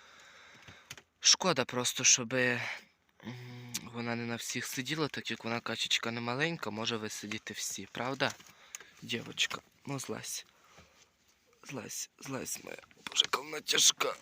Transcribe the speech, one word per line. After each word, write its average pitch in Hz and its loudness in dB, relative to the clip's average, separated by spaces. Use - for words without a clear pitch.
Шкода - 6
просто, 123 -2
щоби, 123 6
м, 123 -12
вона 117 -4
не 120 -2
на 117 -2
всіх - -4
сиділа, 143 -2
так - -6
як 113 -6
вона 113 0
качечка - 0
не 117 -4
маленька, 139 -2
може 113 -2
висидіти 107 -6
всі, - -6
правда? 131 0
Дівочка, - -2
ну 135 -4
злазь. - -6
Злазь, - -8
злазь 131 -6
моя. 50 -12
Боже, - 4
яка - 2
вона 151 -6
тяжка. - 6